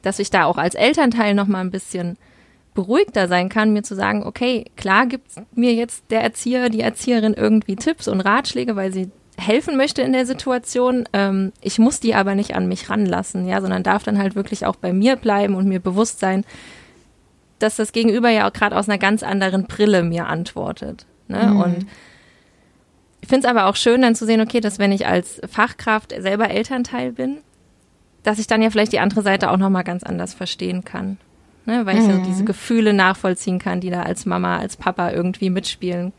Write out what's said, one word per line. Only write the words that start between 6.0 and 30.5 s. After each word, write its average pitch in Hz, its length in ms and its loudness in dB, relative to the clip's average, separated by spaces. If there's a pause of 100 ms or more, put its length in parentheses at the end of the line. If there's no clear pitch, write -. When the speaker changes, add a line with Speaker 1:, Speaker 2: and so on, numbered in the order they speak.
Speaker 1:
der 220 120 2
Erzieher, 240 460 0
die 220 120 0
Erzieherin 226 540 0
irgendwie 214 420 2
Tipps - 320 -4
und 196 120 -2
Ratschläge, 240 560 -2
weil 190 160 -4
sie 185 180 -4 (280)
helfen 254 400 0
möchte 277 240 0
in 254 100 0
der 254 140 2
Situation. 247 880 -2
Ähm, 196 380 0 (100)
ich - 160 -2
muss 233 220 4
die 226 140 2
aber 196 200 2
nicht 202 200 -2
an 185 140 0
mich 180 220 -6
ranlassen, 185 560 -2
ja, 190 160 -2
sondern 185 200 -2
darf 190 200 0
dann 208 160 -2
halt 196 160 0
wirklich 196 320 -4
auch 190 100 -2
bei 180 160 -4
mir 220 240 2
bleiben 202 380 0
und 190 140 0
mir 190 120 0
bewusst 196 400 -2
sein, 190 240 0 (1160)
dass 220 160 0
das 214 160 -4
Gegenüber 226 360 2
ja 214 200 4
auch 196 40 -2
grad 208 200 0
aus 190 160 0
einer 202 100 0
ganz 202 240 0
anderen 190 460 -2
Brille 208 340 4
mir 170 240 -2
antwortet, - 800 -8 (220)
ne? 202 240 0
Speaker 2:
Mhm. 202 80 4
Speaker 1:
Und 175 260 0 (1300)
ich - 80 -20
find's 262 180 4
aber 226 200 4
auch 196 100 2
schön, 247 260 4
dann 233 140 4
zu 220 100 -4
sehen, 220 140 4
okay, 220 200 0
dass 208 200 -4
wenn 202 100 4
ich 196 160 0
als 180 420 -2
Fachkraft 214 680 -2
selber 196 320 -2
Elternteil 247 640 -4
bin, 254 260 -6 (840)
dass 214 160 0
ich 214 80 -6
dann 220 140 4
ja 220 80 4
vielleicht 214 220 2
die - 60 0
andere 202 240 2
Seite 196 280 2
auch - 80 2
noch 190 120 2
mal 185 140 2
ganz 180 180 -6
anders 180 320 -8
verstehen 180 500 -6